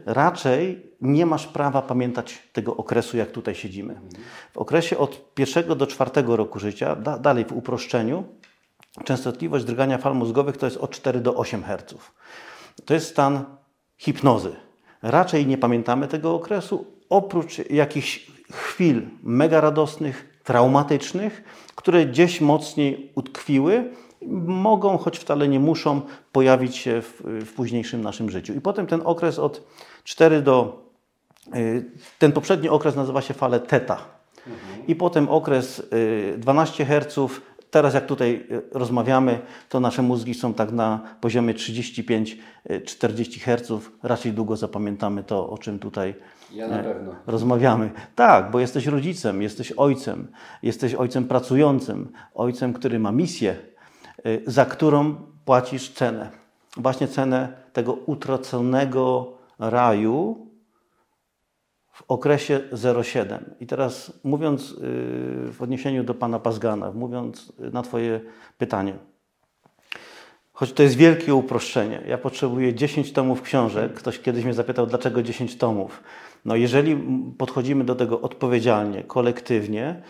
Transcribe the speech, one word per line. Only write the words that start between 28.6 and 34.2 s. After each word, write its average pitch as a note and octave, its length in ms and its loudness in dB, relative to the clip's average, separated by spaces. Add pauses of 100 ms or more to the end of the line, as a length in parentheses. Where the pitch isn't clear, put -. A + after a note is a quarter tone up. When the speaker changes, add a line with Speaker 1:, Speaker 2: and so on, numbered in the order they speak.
Speaker 1:
potem G3 260 -4
ten E3 180 -2
okres E3 340 0
od D3 240 -4 (400)
cztery D#3 380 6
do, B2+ 440 4 (720)
y, A#2+ 300 -2 (340)
ten D3 120 8
poprzedni D3+ 380 2
okres D3 260 4
nazywa C3+ 260 -2
się C3+ 120 -6
fale B2 260 2
theta. - 380 0 (500)